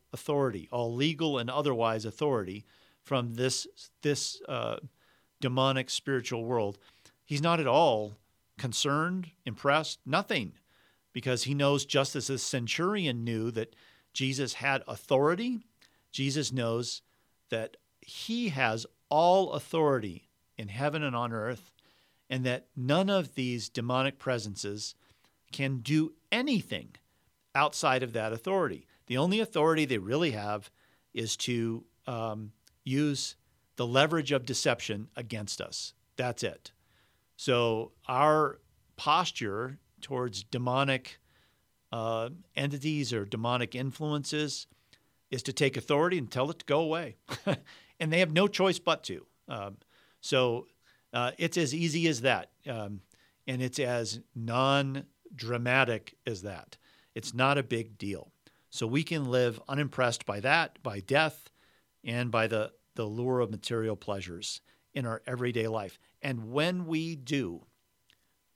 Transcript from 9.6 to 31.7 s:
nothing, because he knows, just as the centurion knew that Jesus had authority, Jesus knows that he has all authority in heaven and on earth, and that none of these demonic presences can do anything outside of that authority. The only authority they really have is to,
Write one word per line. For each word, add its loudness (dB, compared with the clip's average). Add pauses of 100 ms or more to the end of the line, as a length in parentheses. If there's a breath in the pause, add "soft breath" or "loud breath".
nothing, 0 (600 soft breath)
because 0
he 0
knows, 2
just 2
as -4
the -2
centurion -2
knew -2
that -4 (380 soft breath)
Jesus -2
had 0
authority, 2 (520 soft breath)
Jesus -2
knows -2 (480)
that -6 (240)
he -4
has 0 (240)
all 4
authority 0 (300)
in -10
heaven -2
and -2
on -2
earth, -6 (580 soft breath)
and -2
that 0
none 2
of 0
these -2
demonic 0
presences -4 (560 soft breath)
can -2
do 2 (200)
anything 0 (640)
outside 2
of -6
that -2
authority. -2 (180 soft breath)
The -2
only 2
authority 2
they 0
really 0
have -6 (420 soft breath)
is -4
to, -2 (220)